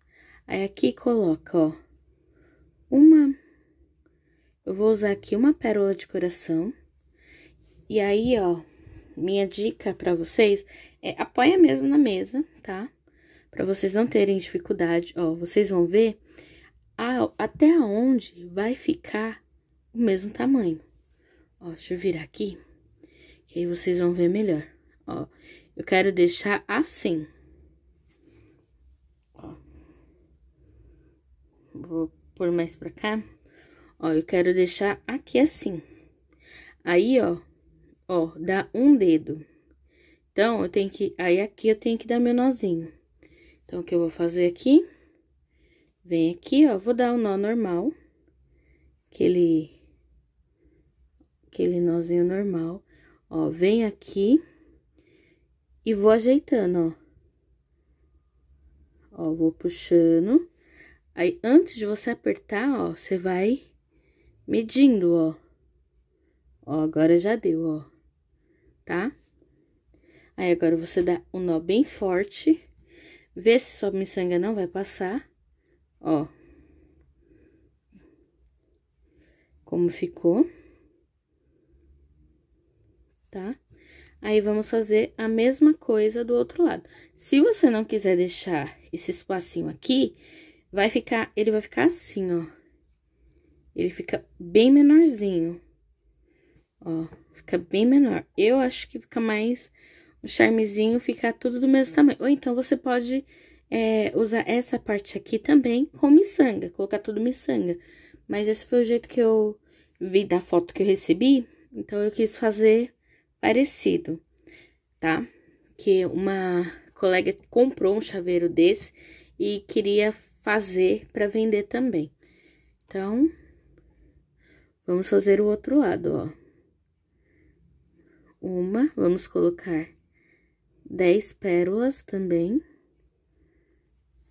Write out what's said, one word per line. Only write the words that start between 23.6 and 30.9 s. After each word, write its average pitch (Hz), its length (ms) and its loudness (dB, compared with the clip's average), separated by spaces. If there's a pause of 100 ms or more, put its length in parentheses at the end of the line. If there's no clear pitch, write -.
vocês 175 320 -4
vão 175 140 0
ver 175 160 0
melhor. 185 380 -2 (400)
Ó, - 200 -10 (500)
eu - 80 -12
quero 190 280 0
deixar 180 560 0
assim. 190 580 -4 (2000)
Ó. - 220 -20 (2250)